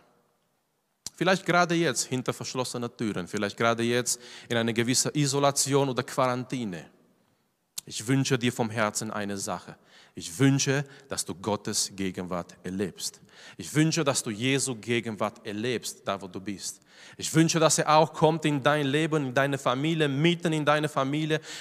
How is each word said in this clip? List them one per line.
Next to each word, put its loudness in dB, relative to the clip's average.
vielleicht 2
gerade 4
jetzt 0
hinter -2
verschlossenen -6
Türen, -4
vielleicht -2
gerade 2
jetzt 0
in 0
einer 2
gewissen 0
Isolation 2
oder 0
Quarantäne. -4
Ich -10
wünsche 2
dir 0
vom -2
Herzen -4
eine -6
Sache. -8
Ich -12
wünsche, 4
dass -4
du -10
Gottes -4
Gegenwart -6
erlebst. -6
Ich -12
wünsche, 2
dass 0
du -6
Jesu 0
Gegenwart -4
erlebst, -6
da -4
wo -12
du -12
bist. -10
Ich -8
wünsche, 4
dass 6
er 4
auch 6
kommt 2
in 2
dein 2
Leben, 2
in -4
deine 2
Familie, 0
mitten 2
in 0
deine 4
Familie, 0